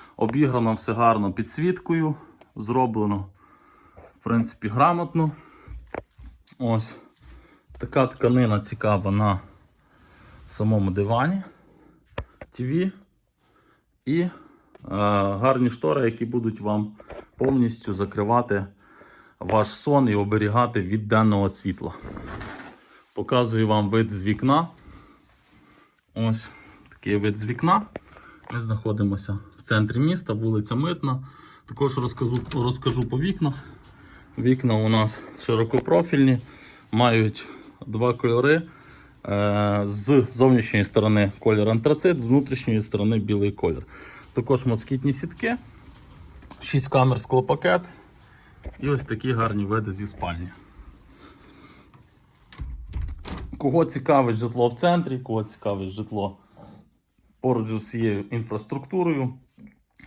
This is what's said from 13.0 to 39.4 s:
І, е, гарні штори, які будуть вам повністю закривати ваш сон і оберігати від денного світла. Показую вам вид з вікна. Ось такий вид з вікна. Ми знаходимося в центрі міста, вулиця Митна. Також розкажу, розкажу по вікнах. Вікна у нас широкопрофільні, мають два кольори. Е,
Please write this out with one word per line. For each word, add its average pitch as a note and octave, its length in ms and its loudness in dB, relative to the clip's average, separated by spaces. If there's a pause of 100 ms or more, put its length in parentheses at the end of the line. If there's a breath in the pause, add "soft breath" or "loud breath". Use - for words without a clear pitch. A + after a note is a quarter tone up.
І, D#3 160 0
е, F3+ 100 0 (600 loud breath)
гарні G#2 800 2
штори, C#3+ 340 0
які A2+ 200 -2
будуть A2+ 360 -4
вам G#2 360 -2 (400 loud breath)
повністю A#2+ 580 0
закривати G2+ 720 0 (720 loud breath)
ваш G#2 280 0
сон C#3 400 2
і G#2 60 2
оберігати G#2+ 680 0
від G#2 280 -4
денного G#2 400 4
світла. - 440 -6 (1200 loud breath)
Показую A2 540 2
вам G#2+ 220 2
вид A2+ 200 2
з G2+ 120 -6
вікна. C3 460 2 (1500 soft breath)
Ось A2+ 360 -2 (380 loud breath)
такий - 280 -2
вид G#2 220 0
з G#2+ 60 -8
вікна. E3 380 0 (680 loud breath)
Ми A#2+ 100 -6
знаходимося G#2 760 -2 (200)
в - 40 -20
центрі G#2+ 360 0
міста, D3 340 0
вулиця A2 420 -2
Митна. C#3 520 -2 (400 loud breath)
Також C3+ 320 -2
розкажу, B2 400 -2 (160)
розкажу B2 540 -2
по B2 100 -2
вікнах. D#3+ 360 0 (840 loud breath)
Вікна B2+ 360 2
у A2 140 2
нас A2 340 2 (180)
широкопрофільні, C3 1000 2 (540 loud breath)
мають A2+ 560 2 (380 loud breath)
два A2+ 280 0
кольори. B2+ 480 2 (640 loud breath)
Е, G#2 580 2